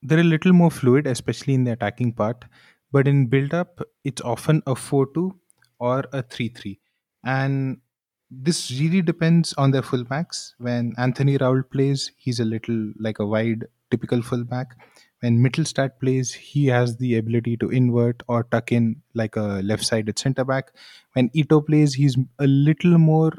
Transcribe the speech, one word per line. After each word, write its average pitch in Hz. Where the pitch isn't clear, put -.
They're 160
a 170
little 170
more 170
fluid, 135
especially 127
in 131
the 120
attacking 113
part. -
But 139
in 143
build-up, 139
it's -
often 151
a -
four 139
two 185
or 127
a 135
three -
three. 101
And 135
this 131
really 160
depends 165
on 139
their 135
fullbacks. 131
When 120
Anthony 127
Raul 131
plays, 135
he's 123
a 117
little 110
like 110
a 104
wide, 110
typical 123
fullback. 123
When 120
Mittelstadt 135
plays, 131
he -
has 120
the 120
ability 113
to 104
invert 120
or 117
tuck -
in 117
like 113
a 104
left-sided 107
centre-back. 135
When 127
Ito 156
plays, 151
he's 131
a 143
little 147
more 160